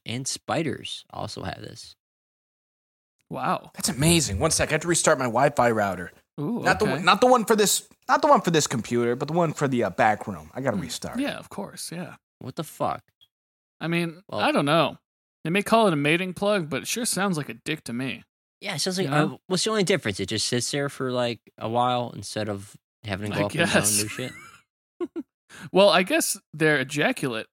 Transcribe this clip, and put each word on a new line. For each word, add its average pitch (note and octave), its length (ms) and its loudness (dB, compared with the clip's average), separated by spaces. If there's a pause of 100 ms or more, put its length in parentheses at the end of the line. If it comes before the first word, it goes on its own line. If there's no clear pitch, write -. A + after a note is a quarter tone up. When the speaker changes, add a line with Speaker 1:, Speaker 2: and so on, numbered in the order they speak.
Speaker 1:
and B2+ 240 -8
spiders - 800 -4
also - 340 -10
have - 180 -8
this. - 340 -18 (1300)
Speaker 2:
Wow. C#3 440 -4
Speaker 3:
That's - 140 -6
amazing. D3 500 2
One D#3 120 2
sec, D3 200 0
I - 20 2
have D3+ 100 0
to D#3+ 60 -4
restart D#3+ 300 4
my C3+ 80 -2
Wi-Fi B2 440 4
router. G2 420 0 (280)
Speaker 2:
Ooh, G#3+ 200 -4
Speaker 3:
Not F#3+ 180 2
the A3 80 2
Speaker 2:
okay. C3 80 0
Speaker 3:
one, C#3+ 100 -4
not F#3+ 160 6
the B3+ 60 6
one B3 180 6
for A3+ 120 4
this, G3+ 320 2 (200)
not C#4+ 140 2
the D#4 60 4
one C4+ 120 8
for F#3 100 -2
this D#3 160 2
computer, A#2+ 500 0
but C#3 120 -6
the D#3 60 -4
one E3 180 2
for D3 140 -2
the, B2 180 2
uh, G2 60 0
back G#2+ 360 2
room. D#2+ 280 -10
I B2+ 60 -8
gotta C3 160 -2
Speaker 2:
Hmm. F#2 60 -2
Speaker 3:
restart. - 360 -8
Speaker 2:
Yeah, C4+ 180 -4
of - 120 -16
course. - 440 -12
Yeah. D#3+ 240 -12 (220)
Speaker 1:
What - 180 -12
the E3 80 -6
fuck? - 380 -4 (800)
Speaker 2:
I D#3 80 -6
mean, E3+ 400 -4
Speaker 1:
Well G#2+ 120 -6
Speaker 2:
I C4+ 120 2
don't G#3 120 2
know. D3 340 2 (460)
They D#3+ 60 -4
may G3 120 0
call A3 260 4
it F3 40 4
a D#3 40 0
mating E3+ 380 0
plug, G3+ 340 -2
but B2+ 140 -4
it - 60 -10
sure A#3+ 160 -4
sounds F#3+ 320 -2
like C#3+ 120 -6
a A#2 60 -12
dick D3+ 300 -8
to - 80 -10
me. B2 300 -6 (380)
Speaker 1:
Yeah, G3+ 140 -8
it C#3+ 60 -6
sounds F#3 180 -2
like, F#3+ 80 0
Speaker 2:
You C#3 40 -4
know? D3+ 240 2
Speaker 1:
uh, - 20 -14 (100)
what's F#3 180 -2
the A3 60 0
only G#3+ 140 2
difference? C3+ 360 0
It F#2+ 60 -2
just A2 220 -4
sits B2 220 -2
there C#3+ 180 -2
for, C3 240 -6
like, A#2+ 280 -2 (180)
a A2+ 100 -6
while B2 460 0
instead G#2+ 340 -6
of G2+ 280 -8 (280)
having G2+ 260 -4
to - 60 -4
go G2+ 60 0
Speaker 2:
I G2+ 40 0
Speaker 1:
up G2+ 60 -4
and - 60 -4
down - 100 2
and - 60 -2
Speaker 2:
guess. G#2+ 240 2
Speaker 1:
do G#2+ 100 -2
shit? B2+ 240 -8 (680)
Speaker 2:
<laughs> E4 240 -10 (480)
Well, G3 160 8
I F3 140 6
guess C#4+ 360 0 (140)
their D3+ 260 4
ejaculate C3+ 760 -2